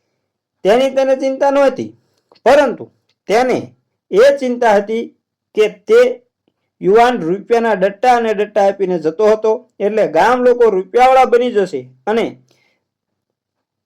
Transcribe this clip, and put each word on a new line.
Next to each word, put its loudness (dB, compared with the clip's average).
તેની 0
તેને 0
ચિંતા -2
નહોતી, -2
પરંતુ 2
તેને 0
એ 4
ચિંતા 0
હતી -4
કે 2
તે 4
યુવાન 2
રૂપિયાના -2
ડટ્ટા 0
અને -2
ડટ્ટા -2
આપીને -2
જતો -2
હતો, -2
એટલે -2
ગામ 0
લોકો 2
રૂપિયાવાળા 2
બની 0
જશે -4
અને -2